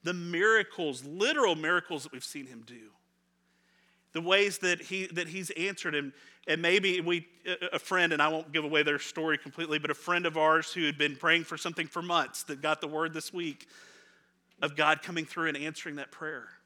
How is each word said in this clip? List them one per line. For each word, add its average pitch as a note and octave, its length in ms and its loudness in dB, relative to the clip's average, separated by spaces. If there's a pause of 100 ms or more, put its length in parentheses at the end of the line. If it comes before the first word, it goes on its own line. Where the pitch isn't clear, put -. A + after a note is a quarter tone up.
The F3 100 -2
miracles, F3 880 0
literal G3+ 520 2
miracles D#3 480 -2
that - 80 -14
we've B2+ 120 -12
seen C#3 220 -10
him A#2+ 220 -18
do. A2 240 -20 (1200)
The D#3+ 80 -4
ways G3 380 4
that F3 220 0
he, F#3+ 260 -6
that F3 200 -6
he's F3+ 240 -8
answered F3 420 -4
him. C#3+ 200 -4 (340)
And D#3+ 140 0
maybe F3+ 380 4
we, E3+ 280 -2 (180)
a, F3+ 300 -4
a - 40 0
friend, F3 320 2
and D3 100 2
I D3+ 60 6
won't D#3+ 240 -2
give D#3 120 0
away D3+ 180 4
their D3 160 4
story D#3+ 400 0
completely, D3+ 400 -4
but C#3+ 140 -2
a C#3 40 0
friend F3 300 0
of D#3 100 0
ours D#3 380 4
who E3+ 120 0
had C#3+ 120 0
been D3 180 2
praying E3 280 4
for D#3+ 140 -8
something E3 280 -4
for E3+ 160 -6
months E3+ 420 0
that C#3 180 -8
got D3+ 200 0
the D#3+ 60 -6
word D#3 260 -2
this D#3 180 -8
week E3+ 360 -8 (920)
of D3 140 -2
God D3+ 260 4
coming E3+ 240 -6
through D#3+ 240 -2
and C#3+ 80 -4
answering D3+ 400 -8
that C3+ 140 -12
prayer. C#3+ 360 -10 (180)